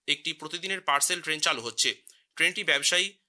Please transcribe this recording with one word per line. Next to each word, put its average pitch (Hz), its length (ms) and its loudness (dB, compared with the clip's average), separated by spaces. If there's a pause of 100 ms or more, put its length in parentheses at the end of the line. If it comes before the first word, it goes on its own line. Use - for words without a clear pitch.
একটি 147 240 -2
প্রতিদিনের 170 480 -8
পার্সেল 156 400 2
ট্রেন 156 200 -4
চালু 151 220 0
হচ্ছে। 117 320 0 (420)
ট্রেনটি 175 280 0
ব্যবসায়ী 175 480 2 (160)